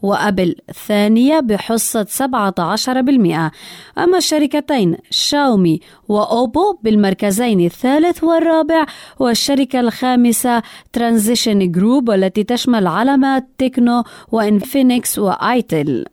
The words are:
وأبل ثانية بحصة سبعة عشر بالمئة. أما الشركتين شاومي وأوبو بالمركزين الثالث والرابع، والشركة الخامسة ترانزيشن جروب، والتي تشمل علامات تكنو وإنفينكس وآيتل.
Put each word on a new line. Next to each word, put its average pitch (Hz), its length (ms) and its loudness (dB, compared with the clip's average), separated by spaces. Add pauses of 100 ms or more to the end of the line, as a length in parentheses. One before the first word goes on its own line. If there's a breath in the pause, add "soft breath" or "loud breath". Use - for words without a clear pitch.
وأبل 190 520 0 (320)
ثانية 220 540 2
بحصة 220 680 -2
سبعة 247 500 -2
عشر 214 420 -2
بالمئة. 180 500 2 (480 loud breath)
أما 359 200 2
الشركتين 294 760 0 (140)
شاومي 214 680 0 (280 loud breath)
وأوبو 254 760 0
بالمركزين 208 800 0
الثالث 285 640 0
والرابع، 320 600 2 (320 loud breath)
والشركة 262 640 0
الخامسة 240 840 0 (300 loud breath)
ترانزيشن 220 800 0
جروب، 233 360 2
والتي 196 360 0
تشمل 233 420 0
علامات 262 640 0 (100)
تكنو 240 440 0 (300 loud breath)
وإنفينكس 226 840 0
وآيتل. 180 960 -2